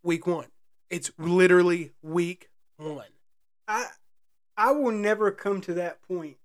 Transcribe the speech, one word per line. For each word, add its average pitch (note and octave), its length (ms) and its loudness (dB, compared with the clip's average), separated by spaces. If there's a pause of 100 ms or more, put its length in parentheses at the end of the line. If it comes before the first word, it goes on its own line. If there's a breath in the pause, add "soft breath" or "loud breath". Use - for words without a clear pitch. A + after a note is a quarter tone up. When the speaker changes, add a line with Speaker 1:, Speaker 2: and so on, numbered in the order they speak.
Speaker 1:
Week E3 240 -2
one. E3+ 220 -2 (400)
It's F3 300 -8
literally F3 800 4
week E3+ 480 -6 (300)
one. D3+ 340 -12 (540)
Speaker 2:
I, A3 220 -4 (680)
I A3+ 140 2
will C#4 220 2
never G#3 380 0
come G3+ 320 -4
to F3 120 -6
that F3 260 -6
point D#3+ 440 -12